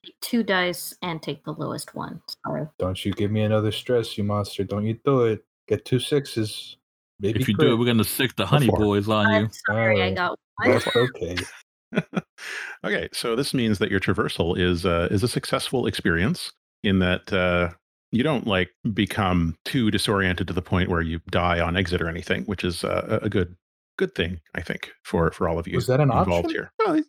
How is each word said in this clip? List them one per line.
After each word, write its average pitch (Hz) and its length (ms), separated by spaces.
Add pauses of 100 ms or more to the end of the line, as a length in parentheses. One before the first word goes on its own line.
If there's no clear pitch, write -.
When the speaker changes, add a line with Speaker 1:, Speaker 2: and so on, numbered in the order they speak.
Speaker 1:
take - 140
two 233 240
dice 180 580
and 165 220
take 147 220
the 151 80
lowest - 420
one. - 260 (240)
Sorry. 76 220 (120)
Speaker 2:
Don't 92 260
you 98 80
give 101 180
me 107 120
another 107 280
stress, 117 460
you 104 80
monster. 101 400
Don't 104 200
you 113 200
do 139 180
it. 110 220 (240)
Get 107 160
two 131 140
sixes. - 760 (460)
Maybe 98 180
Speaker 3:
If 131 80
you 110 80
do 151 120
it, - 20
Speaker 2:
crit. 113 100
Speaker 3:
we're 120 60
gonna 117 180
sick - 320
the 107 80
Speaker 4:
A 95 40
Speaker 3:
honey 143 200
Speaker 4:
four. 92 100
Speaker 3:
boys 104 300
on 107 200
Speaker 1:
I'm 107 180
Speaker 3:
you. 107 40 (200)
Speaker 1:
sorry, 110 320
I - 20
Speaker 2:
All 185 60
right. 190 60
Speaker 1:
got 175 240 (180)
one. - 120
Speaker 2:
That's 123 260
okay. 117 400 (580)
Speaker 4:
<laughs> - 280 (600)
Okay, 92 300
so 117 240
this - 160
means 113 260
that 107 120
your 98 100
traversal 95 560
is, 90 280
uh, 85 260
is 98 120
a 123 60
successful - 580
experience 104 640 (320)
in 95 160
that, 90 320
uh, 90 380 (440)
you 113 100
don't, 139 240
like, 92 240 (220)
become 90 640 (100)
too 117 260
disoriented 98 560
to 87 60
the 85 80
point 90 280
where 85 120
you 82 180 (100)
die 87 320
on 85 160
exit 90 240
or 82 80
anything, 85 360
which 98 180
is, 90 200
uh, 95 380
a, - 40
a 110 40
good, 90 260 (420)
good 185 180
thing, 87 260 (140)
I - 60
think, - 300 (120)
for, 82 280
for - 160
all 82 120
of - 80
you - 80
Speaker 2:
Was 117 120
that 127 140
an 143 100
Speaker 4:
involved 147 180 (180)
Speaker 2:
option? 320 40
Speaker 4:
here. - 280
Well, 156 300